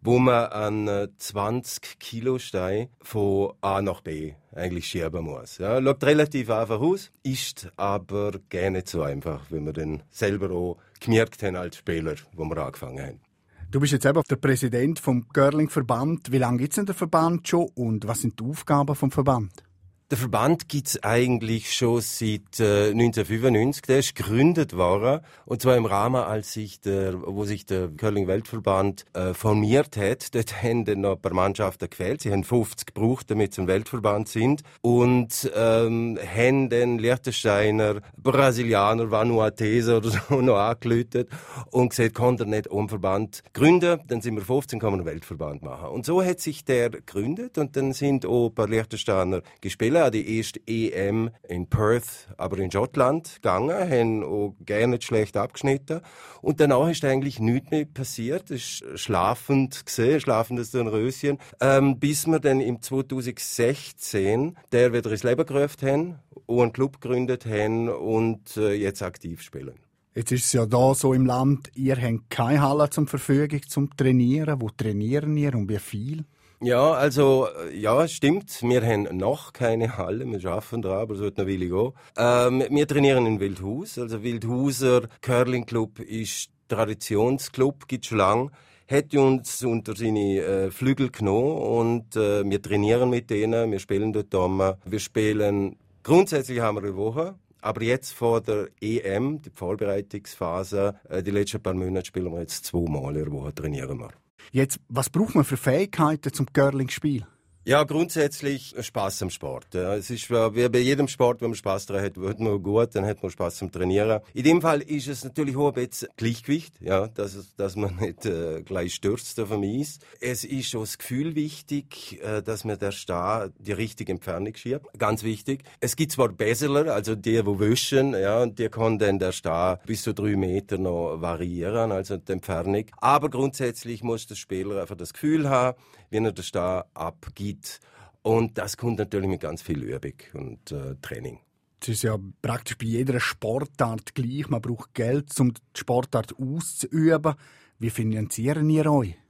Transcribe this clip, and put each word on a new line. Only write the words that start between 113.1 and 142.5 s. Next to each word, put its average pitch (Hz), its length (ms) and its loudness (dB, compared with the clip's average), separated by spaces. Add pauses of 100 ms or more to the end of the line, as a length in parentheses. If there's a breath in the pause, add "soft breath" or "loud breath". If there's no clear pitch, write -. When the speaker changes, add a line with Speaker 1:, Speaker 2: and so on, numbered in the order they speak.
Speaker 1:
man 92 80 -6
Spaß 87 240 -6
zum 95 160 -8
Trainieren. 104 480 0 (140 soft breath)
In 127 100 -6
dem 160 180 6
Fall 151 200 2
ist 143 260 -6
es 135 160 -10
natürlich 135 320 -4
auch 143 180 2
ein 123 140 -4
bisschen - 280 -12
Gleichgewicht, 117 640 -4
ja, 95 280 0
dass 104 260 -8
es, 98 220 -18
dass 98 180 -4
man 101 220 -4
<laughs> 90 40 -6
nicht, 87 240 -6
äh, 82 380 -4
gleich 87 320 -6
stürzt - 460 -4
auf 107 80 -4
dem 101 160 -2
Eis. 135 340 -4 (220 loud breath)
Es 123 240 -6
ist 131 320 -6
auch 110 60 -4
das 107 140 -10
Gefühl 147 380 -6
wichtig, 147 880 -8
äh, 107 180 -4
dass 107 240 -8
man 107 140 -4
der 98 140 -4
Star 95 640 -4
die 101 140 -8
richtige 107 400 -6
Entfernung 95 420 -6
schiebt. 131 320 -8 (100)
Ganz 107 280 0
wichtig. 113 400 -4 (160 loud breath)
Es 120 160 -2
gibt 156 160 0
zwar 123 160 4
Besseler, 131 640 0
also 107 220 -2
die, 113 260 2
die 101 160 0
wischen, 127 540 4
ja, 104 320 2
und 117 160 -6
die 110 80 0
kann 110 320 0
dann 98 180 4
der 92 140 0
Star 87 540 0
bis 110 160 -6
zu 107 120 -4
drei 101 220 -2
Meter 95 420 -2
noch 85 420 -2
variieren, 87 720 -2
also 98 260 -4
die - 140 -10
Entfernung. 95 540 -2 (140)
Aber 143 300 2
grundsätzlich 120 760 -4
muss 117 240 -4
der 104 80 -14
Spieler 95 460 -6
einfach 90 140 -10
das 85 160 -14
Gefühl 151 360 0
haben, 127 280 2 (340 soft breath)
wie 110 80 0
er 110 120 2
den 90 140 -10
Star 90 500 -4
abgibt. 98 640 -10 (640 soft breath)
Und 113 360 0
das 95 180 -8
kommt 117 220 -4
natürlich 98 300 -2
mit 92 120 -2
ganz 80 220 -8
viel 73 200 -4
Übung 67 300 -8 (220)
und, - 360 -14
äh, 135 300 -8
Training. - 400 -12 (400)
Speaker 2:
Es - 80 -10
ist 110 140 -2
ja 110 140 0 (260)
praktisch 117 360 -6